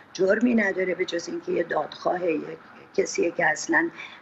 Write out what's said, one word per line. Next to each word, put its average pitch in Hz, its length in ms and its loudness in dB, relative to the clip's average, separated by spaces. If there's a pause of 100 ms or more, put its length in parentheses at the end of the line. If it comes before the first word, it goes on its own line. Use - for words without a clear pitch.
(140)
جرمی 220 420 4
نداره 185 400 2
به 180 100 0
جز 170 220 -4
اینکه 170 240 -6
یه 175 120 2
دادخواهه، 170 680 -2
یه 160 260 -4 (360)
کسیه 180 380 0
که 170 140 0
اصلاً 156 440 2 (320)